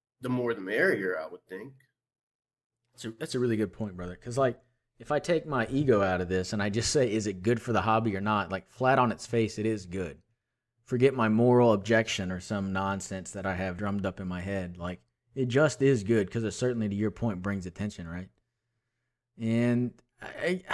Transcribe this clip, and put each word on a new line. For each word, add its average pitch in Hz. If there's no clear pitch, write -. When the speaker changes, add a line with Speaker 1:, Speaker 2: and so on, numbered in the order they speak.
Speaker 1:
the 127
more 123
the 98
merrier, 101
I 80
would 87
think. 110
Speaker 2:
That's -
a, 113
that's 156
a 123
really 117
good 107
point, 101
brother. 90
'Cause, 120
like, 131
if 120
I 147
take 165
my 131
ego 131
out 92
of 90
this 92
and 104
I 107
just 107
say, 127
"Is 107
it 92
good 113
for 120
the 98
hobby 110
or 95
not?" 101
Like, 95
flat 131
on 120
its -
face, 113
it 107
is 107
good. 87
Forget 131
my 117
moral 120
objection 101
or 90
some 98
nonsense 95
that 98
I 95
have 92
drummed 101
up 92
in 92
my 90
head. 90
Like, 87
it 131
just 139
is 135
good 101
'cause 113
it 104
certainly, 117
to 101
your 101
point, 98
brings 98
attention, 92
right? 90
And 120
I, 185